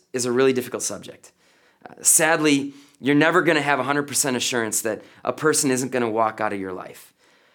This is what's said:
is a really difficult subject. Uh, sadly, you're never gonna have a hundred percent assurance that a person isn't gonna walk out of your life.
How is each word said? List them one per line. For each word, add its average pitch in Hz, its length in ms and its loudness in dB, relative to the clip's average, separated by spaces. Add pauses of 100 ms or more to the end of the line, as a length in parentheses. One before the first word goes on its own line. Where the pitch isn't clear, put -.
(140)
is 127 120 -4
a 127 60 -2
really 131 220 4
difficult 120 280 -6
subject. - 500 -12 (560)
Uh, - 140 -20
sadly, 156 720 2 (260)
you're 139 140 0
never 160 300 4
gonna 151 180 2
have 143 180 0
a 127 40 -4
hundred 143 240 -2
percent 131 280 -2
assurance 117 460 -2
that 107 220 -4 (200)
a 127 100 -2
person 147 360 0
isn't 127 220 0
gonna 120 180 0
walk 110 320 -2
out 107 120 -2
of 101 60 -6
your 95 140 -8
life. - 400 -16 (420)